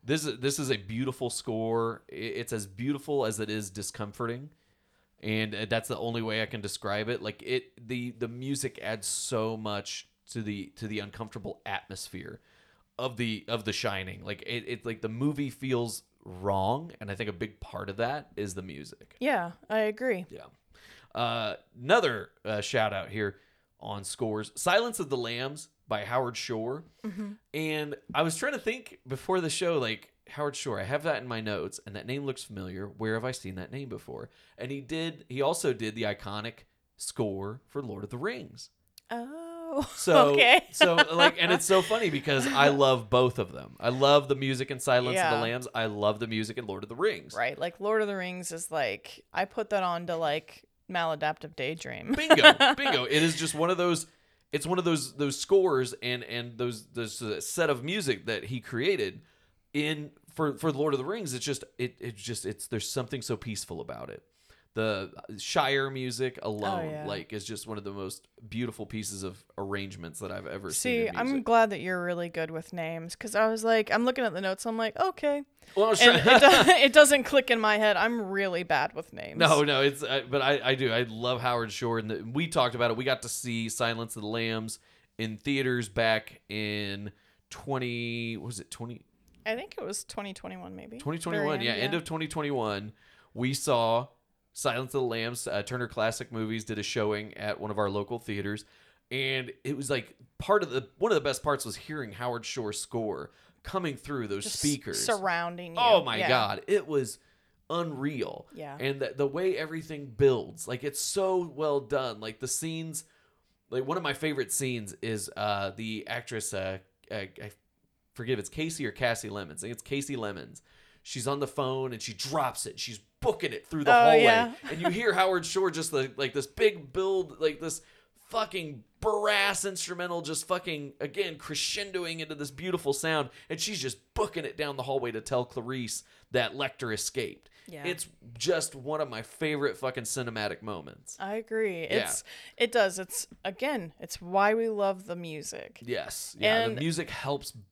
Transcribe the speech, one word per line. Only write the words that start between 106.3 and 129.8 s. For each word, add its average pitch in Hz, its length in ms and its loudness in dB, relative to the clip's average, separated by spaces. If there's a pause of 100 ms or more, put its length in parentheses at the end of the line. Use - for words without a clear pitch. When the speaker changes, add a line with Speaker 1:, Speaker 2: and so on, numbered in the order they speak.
Speaker 1:
it 196 180 2
was 139 320 0 (520)
unreal. 147 840 -4
Speaker 2:
Yeah. 143 260 -12
Speaker 1:
And 139 200 -2
the, 127 180 -4
the 139 100 2
way 170 300 0
everything 156 480 -8 (100)
builds, 131 520 4
like, 127 160 -4
it's 143 160 -4
so 185 560 0
well 147 240 2
done. 123 400 -2
Like, 110 200 -8
the 127 80 -6
scenes, 160 580 -6 (640)
like, 131 160 -2
one 165 100 0
of 175 60 -4
my 143 100 0
favorite 143 380 -2
scenes 120 500 -2
is, 107 340 -4
uh, 101 400 -2
the 110 320 -6
actress, 117 460 -6
uh, 95 240 -4 (320)
uh, 110 60 -8
I 98 360 -10 (640)
forget 123 200 -2
if 110 60 0
it's 98 100 -8
Casey 156 360 -6
or 110 60 -2
Cassie 117 380 -2
Lemons. 92 340 -10
I 101 40 -8
think 120 60 -8
it's 117 100 -14
Casey 139 320 -4
Lemons. 98 460 -8 (420)
She's 123 240 -6
on 143 120 0
the 143 80 -2
phone 131 460 -4
and 110 80 -10
she 113 120 -8
drops 135 520 -2
it. - 140 -12
She's 107 200 -10 (200)
booking 208 340 0
it - 140 -10
through 156 160 -2
the - 80 6
Speaker 2:
Oh, 240 140 10
Speaker 1:
hallway. - 180 10
Speaker 2:
yeah. 233 380 6
<laughs> - 100 -10
Speaker 1:
And 160 100 -6
you 190 80 2
hear 208 240 2
Howard 185 320 4
Shore 190 240 2
just, 160 240 -4
like, 135 240 0
like, 135 160 -2
this 139 140 -2
big 175 460 -2
build, 190 480 0
like, 156 180 0
this 160 220 -6 (480)
fucking 180 540 -6 (160)
brass 208 640 2
instrumental 180 560 -4